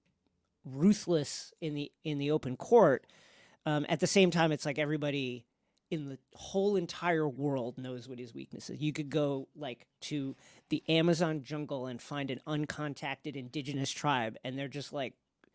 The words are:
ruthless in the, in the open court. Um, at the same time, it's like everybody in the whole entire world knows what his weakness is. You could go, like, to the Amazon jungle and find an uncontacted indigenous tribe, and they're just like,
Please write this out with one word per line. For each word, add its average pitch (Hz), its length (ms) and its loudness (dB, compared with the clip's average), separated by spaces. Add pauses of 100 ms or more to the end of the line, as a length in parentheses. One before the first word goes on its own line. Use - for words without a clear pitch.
(640)
ruthless 160 960 2
in 156 140 -6
the, 147 180 -6 (120)
in 151 140 -2
the 143 120 0
open 143 260 -2
court. 180 500 6 (600)
Um, 151 220 2
at 160 120 2
the 175 60 2
same 190 240 6
time, 165 220 4
it's 147 120 -2
like 147 140 -4
everybody 143 680 -2 (460)
in 151 180 -4
the 135 100 -12 (160)
whole 196 400 0
entire 170 540 0
world 127 500 -4
knows 127 300 -10
what 123 100 -10
his 120 160 -12
weakness - 360 -12
is. 127 100 -8
You 151 120 0
could 143 180 -6
go, 139 440 0
like, 135 320 -12 (160)
to 139 320 -4 (340)
the - 200 -2
Amazon 160 560 4
jungle 147 420 -8
and 123 160 -8
find 139 280 -6
an 131 160 -6
uncontacted 147 920 -6
indigenous 135 560 -6
tribe, 123 500 0
and 131 160 -6
they're 139 80 -6
just 135 260 -10
like, 135 220 -6 (400)